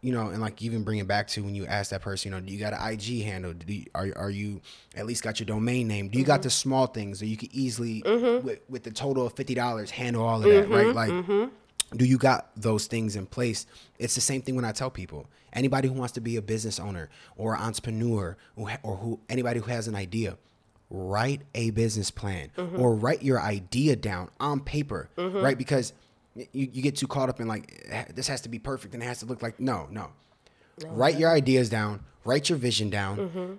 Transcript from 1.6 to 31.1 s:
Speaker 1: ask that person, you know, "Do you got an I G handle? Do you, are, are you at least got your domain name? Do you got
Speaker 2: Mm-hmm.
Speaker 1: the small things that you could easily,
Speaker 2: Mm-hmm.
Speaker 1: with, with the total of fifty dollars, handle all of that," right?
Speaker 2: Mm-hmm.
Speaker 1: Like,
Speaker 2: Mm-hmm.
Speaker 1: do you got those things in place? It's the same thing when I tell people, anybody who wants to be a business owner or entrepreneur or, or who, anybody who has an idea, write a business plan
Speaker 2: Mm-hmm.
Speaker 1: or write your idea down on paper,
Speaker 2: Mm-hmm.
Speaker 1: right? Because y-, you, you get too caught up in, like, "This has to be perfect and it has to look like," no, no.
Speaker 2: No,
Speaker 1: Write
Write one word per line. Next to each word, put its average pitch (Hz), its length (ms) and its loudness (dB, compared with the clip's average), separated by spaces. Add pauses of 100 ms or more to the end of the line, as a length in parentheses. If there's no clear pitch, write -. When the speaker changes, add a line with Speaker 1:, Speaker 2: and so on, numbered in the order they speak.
Speaker 1:
ask 101 260 -2
that 98 100 -4
person, 98 300 -6
you 95 80 -6
know, 92 60 -10
"Do 95 80 -8
you 101 60 -8
got 104 140 -2
an - 80 -6
I 110 140 -4
G 110 260 -4
handle? 92 320 -4
Do 85 200 -8
you, 101 120 -6 (100)
are, 95 200 -4
are 98 140 -4
you 101 320 -6 (340)
at 104 100 -8
least 117 180 -4
got 110 160 -4
your 110 60 -4
domain 113 420 0
name? 101 220 -2
Do 117 100 2
you 131 60 4
got 143 140 6
Speaker 2:
Mm-hmm. 143 40 -4
Speaker 1:
the 135 80 0
small 131 360 4
things 101 320 -6
that 104 80 -6
you 110 100 -2
could 113 140 -10
easily, 117 520 -2
Speaker 2:
Mm-hmm. 233 420 2
Speaker 1:
with, 117 140 -4 (100)
with 127 140 -10
the 117 80 -10
total 131 340 0
of 113 80 -4
fifty 127 220 -4
dollars, 117 360 -2
handle 120 340 0
all 113 120 4
of 107 60 0
that," 202 260 10
right? 208 180 8
Speaker 2:
Mm-hmm. 247 80 4
Speaker 1:
Like, 226 140 2
Speaker 2:
Mm-hmm. 196 880 -2
Speaker 1:
do 127 80 6
you 127 120 6
got 131 380 4
those 107 320 0
things 110 280 -2
in 98 100 -4
place? 120 400 -4 (320)
It's - 180 -2
the 127 60 0
same 135 220 0
thing 131 120 -2
when 123 100 0
I 110 80 -2
tell 131 180 -4
people, 78 340 -12 (280)
anybody 135 340 2
who 131 80 2
wants 127 180 -4
to 123 80 -6
be 113 140 -2
a 110 60 -2
business 107 380 -2
owner 87 300 -8 (280)
or 110 200 -2
entrepreneur 110 800 -2 (180)
or, 107 160 -6 (120)
or 98 140 -4
who, 113 220 -4 (100)
anybody 120 320 0
who 101 100 -6
has 113 160 -2
an 107 80 -4
idea, 98 420 -2 (520)
write 107 520 0 (140)
a 113 160 2
business 107 400 2
plan 90 460 -6
Speaker 2:
Mm-hmm. 180 220 -4
Speaker 1:
or 123 160 6
write 117 280 0
your 135 180 4
idea 117 540 2
down 92 340 -4 (100)
on 143 200 0
paper, 143 580 -4
Speaker 2:
Mm-hmm. 180 220 -2
Speaker 1:
right? 135 180 4
Because 127 360 0 (420)
y-, 123 180 -12
you, 135 200 -2
you 127 80 -6
get 143 160 0
too 135 100 -2
caught 131 220 0
up 127 100 -4
in, 117 80 -2
like, - 680 -8
"This 127 140 -4
has 139 140 -4
to 123 80 -14
be 113 100 -8
perfect 127 340 -8
and 120 80 -8
it 120 40 -6
has 123 140 -6
to 110 60 -12
look 117 160 -8
like," 117 180 -6
no, 110 300 -2
no. 92 200 -10 (720)
Speaker 2:
No, - 60 -12
Speaker 1:
Write 135 280 4